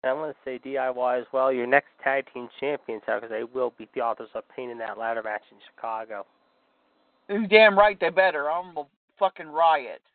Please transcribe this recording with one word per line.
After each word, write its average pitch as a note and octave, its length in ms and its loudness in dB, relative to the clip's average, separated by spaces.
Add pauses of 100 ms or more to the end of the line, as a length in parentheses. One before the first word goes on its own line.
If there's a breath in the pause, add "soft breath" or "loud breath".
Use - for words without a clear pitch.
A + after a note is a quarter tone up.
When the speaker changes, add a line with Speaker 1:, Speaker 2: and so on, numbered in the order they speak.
Speaker 1:
I'm C3 120 0
gonna D3+ 180 -8 (100)
say B2+ 140 -8
D C3+ 200 -8
I C3 120 -2
Y B2 280 -2
as A#2+ 140 -6
well. C3 200 2
Your B2 140 -2
next C#3 220 4 (140)
tag C3+ 300 -2
team B2 160 -12 (120)
champions, C#3+ 460 -6
however, A2 160 -2
'cause A2+ 80 -14
they A2+ 140 -6
will B2 320 -4
beat A2 180 -20
the C3 60 -4
Authors A#2 340 -4
of A2 140 -10
Pain B2 220 -12
in A#2 80 -12
that A2 180 -8
ladder A2+ 260 -4
match G#2+ 280 -6
in G2+ 80 -20 (160)
Chicago. A2 500 -10 (1040)
Speaker 2:
You're G#3 180 -2
damn G#3 320 8
right G#3 200 6
they E3+ 120 0
better. D#3 400 2
I'm F3 260 -6
a C#3+ 100 -10 (320)
fucking F#3 300 -4
riot. D3+ 520 2 (140)